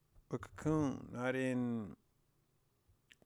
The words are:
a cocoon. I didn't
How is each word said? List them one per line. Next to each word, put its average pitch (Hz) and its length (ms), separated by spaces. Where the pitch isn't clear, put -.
a 131 80
cocoon. 151 800
I 127 140
didn't 123 680